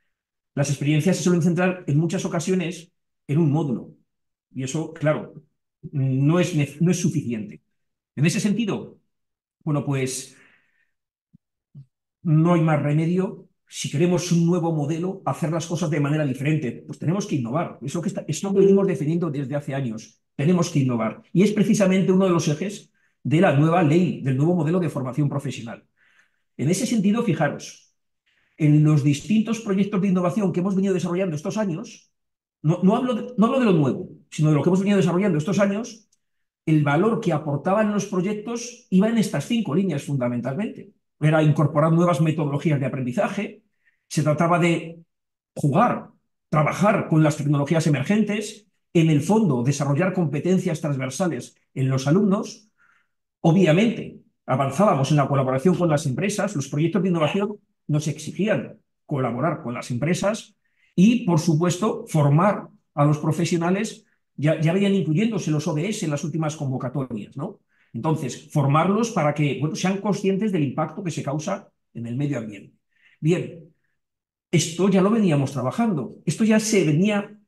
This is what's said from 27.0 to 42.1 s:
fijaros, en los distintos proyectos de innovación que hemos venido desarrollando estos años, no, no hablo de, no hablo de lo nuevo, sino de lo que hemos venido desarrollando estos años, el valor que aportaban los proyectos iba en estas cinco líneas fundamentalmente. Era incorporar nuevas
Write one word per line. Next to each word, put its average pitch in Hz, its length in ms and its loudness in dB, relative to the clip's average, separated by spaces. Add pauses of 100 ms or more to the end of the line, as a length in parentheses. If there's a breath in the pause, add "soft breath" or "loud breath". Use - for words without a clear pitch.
fijaros, - 720 -4 (640)
en 151 260 4
los 151 200 4
distintos 214 580 0
proyectos 196 400 -2
de 202 80 0
innovación 180 440 0
que 185 60 -2
hemos 190 160 -2
venido 190 180 0
desarrollando 175 420 -2
estos 196 220 -6
años, 202 540 -6 (500)
no, 156 220 0
no 202 120 6
hablo 254 200 0
de, - 220 -8
no 214 100 4
hablo 262 120 0
de 247 60 2
lo 196 80 4
nuevo, 131 360 0 (200)
sino 156 200 0
de 151 60 4
lo 139 60 2
que - 80 2
hemos 185 100 4
venido 196 180 2
desarrollando 180 400 2
estos 151 220 -2
años, 202 500 -4 (560)
el 156 180 4
valor 175 360 2
que 170 140 -2
aportaban 185 580 0
los 202 140 -2
proyectos 214 840 -6
iba 196 180 4
en 233 80 0
estas 165 280 -2
cinco 226 280 -2
líneas 170 300 -2
fundamentalmente. 131 880 -6 (280)
Era 156 220 4
incorporar 151 500 2
nuevas 165 300 4